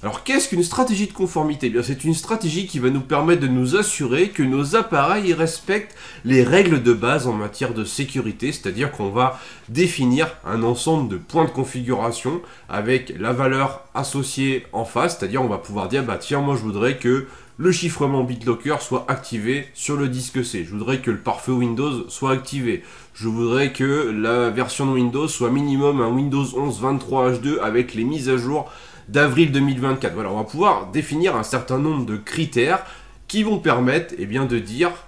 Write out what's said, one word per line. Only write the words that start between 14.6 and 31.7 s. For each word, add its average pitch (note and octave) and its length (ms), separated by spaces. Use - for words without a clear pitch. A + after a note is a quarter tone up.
en A2+ 120
face, E3 340
c'est-à-dire A2+ 240
on B2 40
va G2+ 120
pouvoir G2+ 280
dire, C3 160
bah G#2+ 140
tiens, C#3+ 240
moi C#3 140
je G#2+ 80
voudrais A2 340
que C3 300
le F3+ 140
chiffrement D3 520
BitLocker B2 560
soit - 280
activé C3 680
sur D3 220
le C#3+ 100
disque B2+ 360
C, F#2+ 220
je E2+ 60
voudrais A2+ 300
que A#2+ 100
le G2+ 80
pare-feu C3 320
Windows B2 580
soit C3+ 220
activé, C3 500
je A2 140
voudrais A#2 440
que C3+ 380
la A2+ 400
version B2 380
de C3+ 60
Windows B2+ 340
soit B2 240
minimum C#3 500
un A#2 80
Windows C3+ 480
onze B2+ 240
vingt-trois C3 520
H A#2 60
deux C#3+ 220
avec A#2 320
les A2 100
mises C3+ 260
à C3 80
jour C3+ 340
d'avril C#3+ 420
deux C#3 80
mille C3+ 200
vingt-quatre. C3 340
Voilà, G2+ 180
on G#2 60
va A2 80
pouvoir C#3+ 460
définir D#3 440
un A2 80
certain B2+ 360